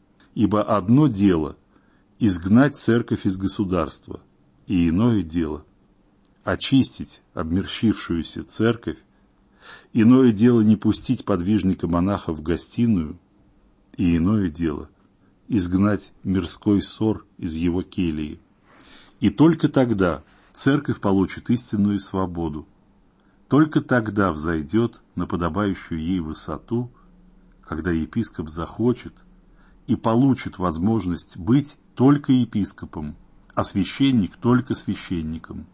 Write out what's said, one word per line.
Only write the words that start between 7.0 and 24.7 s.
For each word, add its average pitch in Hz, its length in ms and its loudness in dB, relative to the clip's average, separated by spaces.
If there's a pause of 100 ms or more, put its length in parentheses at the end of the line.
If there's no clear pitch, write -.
обмерщившуюся 85 1120 -4
церковь, - 540 -4 (960)
иное 123 380 8
дело 113 300 4
не 107 140 6
пустить 107 500 -2
подвижника-монаха 92 1080 0
в 78 80 -8
гостиную, 85 760 -2 (800)
и 87 200 2
иное 95 320 0
дело 76 400 -6 (580)
изгнать 95 640 0 (120)
мирской 95 580 0
ссор 107 420 -4 (140)
из 90 160 -8
его 87 300 -2
келии. 78 560 -6 (800)
И 107 100 2
только 160 400 4
тогда 95 540 0 (300)
церковь 139 460 -2
получит 98 520 0
истинную 104 480 -2
свободу. 85 680 -6 (800)
Только 151 340 2
тогда 107 500 0
взойдёт 82 720 -2 (140)